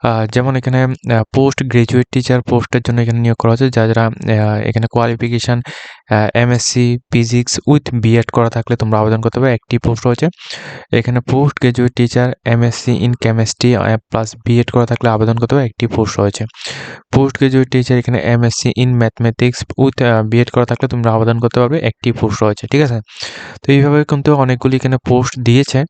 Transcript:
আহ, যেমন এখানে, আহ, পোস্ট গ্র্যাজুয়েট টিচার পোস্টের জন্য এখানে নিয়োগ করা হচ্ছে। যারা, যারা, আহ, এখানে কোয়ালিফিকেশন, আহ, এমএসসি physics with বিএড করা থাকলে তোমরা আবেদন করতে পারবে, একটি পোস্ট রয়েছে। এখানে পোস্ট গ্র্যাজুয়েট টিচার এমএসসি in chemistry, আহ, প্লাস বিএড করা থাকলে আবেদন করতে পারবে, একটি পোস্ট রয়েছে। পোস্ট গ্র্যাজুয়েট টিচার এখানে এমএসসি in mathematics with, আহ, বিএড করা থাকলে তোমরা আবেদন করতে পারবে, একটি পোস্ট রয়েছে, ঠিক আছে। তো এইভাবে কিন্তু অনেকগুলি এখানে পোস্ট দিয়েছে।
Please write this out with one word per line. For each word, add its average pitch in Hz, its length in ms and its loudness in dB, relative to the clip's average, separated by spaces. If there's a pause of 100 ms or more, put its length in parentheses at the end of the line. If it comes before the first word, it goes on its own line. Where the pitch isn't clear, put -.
আহ, 110 280 2
যেমন 131 240 0
এখানে, 127 280 0
আহ, 120 400 0 (120)
পোস্ট 135 280 2
গ্র্যাজুয়েট 120 480 2
টিচার 127 300 0
পোস্টের 123 460 0
জন্য 120 140 0
এখানে 117 180 0
নিয়োগ 117 180 2
করা 113 140 2
হচ্ছে। 127 180 2
যারা, 113 180 2
যারা, 113 180 2
আহ, 107 540 0
এখানে 113 320 -2
কোয়ালিফিকেশন, 120 720 -2 (500)
আহ, 107 220 2
এমএসসি 120 640 0 (160)
physics 120 460 0 (100)
with 131 320 2
বিএড 113 300 2
করা 117 180 0
থাকলে 117 260 -4
তোমরা 107 240 0
আবেদন 110 220 0
করতে 117 180 -2
পারবে, 127 140 2
একটি 113 240 -4
পোস্ট 117 300 -2
রয়েছে। 123 200 0 (640)
এখানে 120 280 0
পোস্ট 139 400 0
গ্র্যাজুয়েট 123 340 2
টিচার 123 400 0 (120)
এমএসসি 117 600 0
in 120 60 0
chemistry, 113 600 0
আহ, 104 220 0 (120)
প্লাস 113 260 -4 (100)
বিএড 120 260 2
করা 120 140 2
থাকলে 117 240 -2
আবেদন 110 280 2
করতে 120 180 0
পারবে, 139 100 0
একটি 117 220 -4
পোস্ট - 320 -2
রয়েছে। 101 260 -2 (680)
পোস্ট 135 260 2
গ্র্যাজুয়েট 131 320 2
টিচার 127 280 0
এখানে 120 220 0
এমএসসি 117 500 0
in 123 200 0
mathematics 117 720 0 (200)
with, 135 260 2
আহ, 113 180 2
বিএড 117 260 0
করা 123 160 0
থাকলে 127 220 -2
তোমরা 117 260 0
আবেদন 113 260 2
করতে 117 200 0
পারবে, 127 200 0
একটি 113 320 -4
পোস্ট 110 320 -2
রয়েছে, 107 240 -2
ঠিক 147 140 2
আছে। 117 180 0 (680)
তো 139 40 2
এইভাবে 143 380 4
কিন্তু 147 240 2
অনেকগুলি 131 420 2
এখানে 131 220 0 (120)
পোস্ট 127 300 0
দিয়েছে। 127 500 2